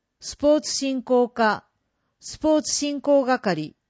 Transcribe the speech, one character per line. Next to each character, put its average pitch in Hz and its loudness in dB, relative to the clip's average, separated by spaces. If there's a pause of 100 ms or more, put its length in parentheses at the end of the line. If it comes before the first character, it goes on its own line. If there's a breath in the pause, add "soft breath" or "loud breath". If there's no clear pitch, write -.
(200)
ス - -16
ポ 294 4
ー 294 0
ツ - -8
振 269 -4
興 247 2
課、 214 -2 (560)
ス - -16
ポ 311 2
ー - -2
ツ - -6
振 285 -4
興 277 2
係、 202 -2 (160)